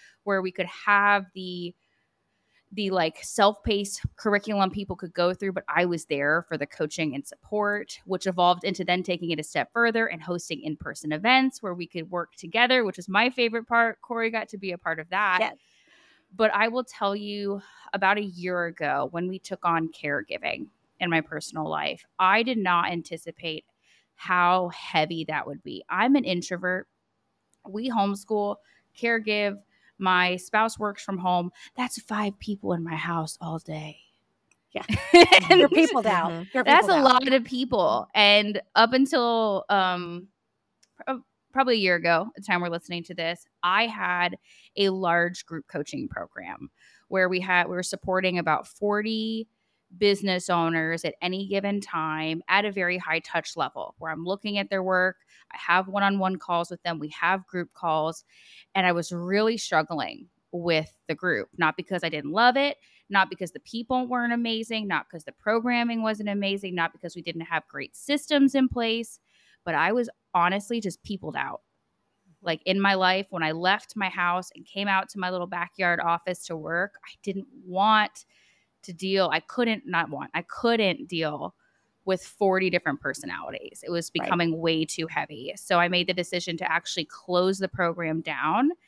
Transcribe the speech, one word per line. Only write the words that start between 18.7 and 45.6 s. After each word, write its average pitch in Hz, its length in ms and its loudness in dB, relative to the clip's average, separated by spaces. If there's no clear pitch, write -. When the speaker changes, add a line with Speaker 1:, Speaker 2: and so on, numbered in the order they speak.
Speaker 1:
when 170 160 -4
we 185 100 -6
took - 260 -8
on 165 240 2
caregiving - 760 -6
in 180 100 -2
my 165 120 2
personal 156 480 -8
life, 151 360 -4
I 196 240 4
did 240 160 -2
not 180 320 2
anticipate 165 760 -10
how 180 580 2
heavy 175 540 -2
that 151 180 -4
would 139 160 -10
be. - 260 -12
I'm 240 280 4
an 277 80 4
introvert. 180 640 -4
We 220 220 -4
homeschool, 202 680 0
caregive. 214 600 0
My 180 380 4
spouse 220 420 0
works 208 240 -4
from 190 160 -4
home. 180 340 0
That's 247 260 -4
five 208 360 -4
people 196 360 -4
in 170 100 -4
my 165 120 -6
house 165 440 -4
all 165 180 -6
day. 151 400 -12
Speaker 2:
Yeah. - 120 -8
Speaker 1:
<laughs> 349 380 6
And 359 100 8
Speaker 2:
You're 285 80 6
peopled 320 380 2
out. 180 260 0
Speaker 3:
Mm-hmm. 165 100 -8
Speaker 2:
You're 254 120 0
Speaker 1:
that's 294 220 6
Speaker 2:
peopled 349 120 4
Speaker 1:
a - 20 4
Speaker 2:
out. 269 40 4
Speaker 1:
lot 262 80 0
of 254 120 4
people. 208 720 0
And 208 460 6
up 226 180 6
until, 233 800 2
um, 180 580 0
pro-, 262 160 -6
probably 254 240 4
a - 20 2
year 185 160 4
ago, 170 420 2
the 196 60 -14
time 180 180 0
we're 175 80 -2
listening 170 360 -6
to 180 100 -14
this, 170 320 -6
I 196 240 2
had 180 500 -2
a 196 140 4
large 175 560 0
group 160 220 -12